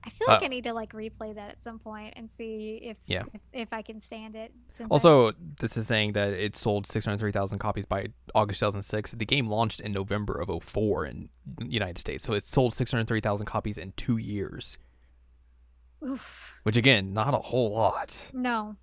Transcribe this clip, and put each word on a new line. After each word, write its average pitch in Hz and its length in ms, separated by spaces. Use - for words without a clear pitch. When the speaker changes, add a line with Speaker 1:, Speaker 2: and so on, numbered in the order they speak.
Speaker 1:
I - 80
feel - 160
like - 160
Speaker 2:
Uh, - 20
Speaker 1:
I - 20
need 254 180
to, 233 80
like, 220 200
replay 220 420
that 208 160
at - 100
some 226 180
point 214 360
and 226 160
see 220 520
if, 226 140
Speaker 2:
Yeah. 190 160
Speaker 1:
if, 208 80
if 233 220
I 220 80
can 220 180
stand 220 360
it. 220 180
Since 233 240
I - 20
Speaker 2:
Also, 143 380
this 117 160
is 110 120
saying 107 260
that 101 200
it 104 220
sold 104 320
six - 180
hundred 104 120
three 104 140
thousand 98 280
copies 104 260
by 101 220
August 107 240
two 107 80
thousand 101 160
six. - 280
The 113 140
game 117 220
launched 110 340
in 107 100
November 101 480
of - 100
oh 82 100
four 98 460
in 69 240
the - 100
United 92 300
States, - 260
so 113 100
it 101 120
sold 127 280
six - 180
hundred 113 160
three 110 140
thousand 104 260
copies 104 300
in 95 200
two 117 200
years. 101 600
Speaker 1:
Oof. - 560
Speaker 2:
Which, 110 140
again, 110 340
not 110 220
a - 40
whole 120 360
lot. - 600
Speaker 1:
No. 233 500